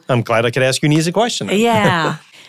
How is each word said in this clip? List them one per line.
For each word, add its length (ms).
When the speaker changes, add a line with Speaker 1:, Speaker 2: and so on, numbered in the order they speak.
Speaker 1:
I'm 140
glad 240
I 60
could 100
ask 220
you 20
an 60
easy 180
question 380
then. 100
Speaker 2:
Yeah. 600
Speaker 1:
<laughs> 60